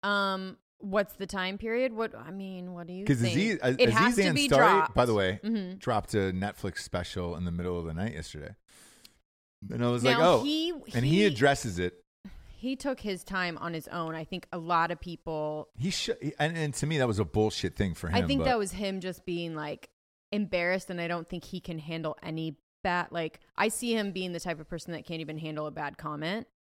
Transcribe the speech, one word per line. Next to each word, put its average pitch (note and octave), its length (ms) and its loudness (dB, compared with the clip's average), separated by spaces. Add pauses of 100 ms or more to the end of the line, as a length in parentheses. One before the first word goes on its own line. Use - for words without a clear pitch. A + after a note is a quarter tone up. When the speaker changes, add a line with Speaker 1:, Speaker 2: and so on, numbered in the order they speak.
Speaker 1:
Um, G3 540 0 (220)
what's G3+ 360 0
the G3 120 -8
time F#3+ 300 -4
period? A3+ 360 0
What, A3+ 220 -4
I A#2+ 160 -14
mean, F#3 420 -10
what F3 140 -12
do D#3 60 -10
you F#3 120 -8
Speaker 2:
'Cause C3+ 160 4
Speaker 1:
think? A2+ 140 2
Speaker 2:
Aziz, G3+ 260 2
Az-, B2+ 180 4
Speaker 1:
It A#2+ 100 8
has G#3 240 6
Speaker 2:
Aziz G3+ 140 4
Speaker 1:
to F3 60 4
be C#4+ 140 2
Speaker 2:
Ansari, C#3+ 100 6
Speaker 1:
dropped. F3 380 6
Speaker 2:
by B2 100 6
the A#2+ 80 4
way, G2 300 2
Speaker 1:
Mm-hmm. G3+ 340 -4
Speaker 2:
dropped G#2+ 360 -2
a F#2+ 180 4
Netflix F#2+ 480 -4
special F2 560 -4
in F2 100 -4
the F2 60 -2
middle F2 280 -2
of E2 60 -4
the D#2+ 80 -4
night F#2+ 200 -4
yesterday. D2+ 420 -12 (1160)
And A#2+ 120 -2
I A#2+ 60 4
was A#2+ 140 0
Speaker 1:
Now, B2+ 80 6
Speaker 2:
like, - 80 4
"Oh." E3+ 240 6
Speaker 1:
he, D#4 280 0 (220)
Speaker 2:
And A#2+ 120 2
he D#3 120 4
Speaker 1:
he G#3 80 6
Speaker 2:
addresses C3 540 2
it. F2+ 240 -2 (560)
Speaker 1:
he C4 160 -4
took C4 260 -4
his G3 220 -6
time F3+ 340 -2
on E3+ 160 -6
his D#3+ 140 -6
own. D#3+ 280 -4
I D#3+ 80 -6
think F3 280 -10
a F3+ 60 -6
lot E3+ 340 2
of E3+ 80 -6
people D3+ 760 -6
Speaker 2:
He D#3 120 0
sh-, - 200 -2 (300)
and, D#3+ 180 2
and D3+ 180 0
to - 120 -2
me, D#3+ 120 2
that B2+ 80 6
was G#2 120 2
a G#2+ 60 4
bullshit G#2 500 2
thing F#2+ 180 0
for E2+ 140 -8
him, E2 80 0
Speaker 1:
I - 100 4
think C#4 160 2
Speaker 2:
but - 40 2
Speaker 1:
that B3 120 4
was G3 160 -2
him F#3+ 260 -2
just F3+ 260 -8
being, E3+ 300 -4
like, D3+ 340 -8 (420)
embarrassed, F#3 580 0
and F3 120 -4
I E3+ 60 -2
don't E3+ 200 -4
think F3 180 -8
he F#3 140 -8
can E3 200 -8
handle D#3+ 420 -4
any D#3+ 360 -6 (260)
bad, F3 280 0
like, D#3+ 280 -4 (160)
I G#3 140 2
see A#3 260 -2
him G3+ 160 0
being F#3 200 -4
the E3+ 80 -4
type E3 200 -4
of D3+ 80 -14
person E3+ 260 -8
that D#3 120 -8
can't E3 160 -6
even D#3 180 -8
handle D#3 260 -6
a D3+ 60 -6
bad C#3+ 260 -8
comment. D#3 500 -6 (140)